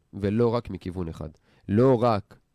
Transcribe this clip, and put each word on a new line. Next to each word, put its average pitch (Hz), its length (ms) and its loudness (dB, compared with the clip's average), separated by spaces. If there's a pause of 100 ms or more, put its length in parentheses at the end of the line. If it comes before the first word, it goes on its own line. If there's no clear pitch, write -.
(140)
ולא 107 400 2
רק 120 160 -4
מכיוון 90 380 -8
אחד. 80 200 -12 (400)
לא 120 340 4
רק 113 360 -2 (160)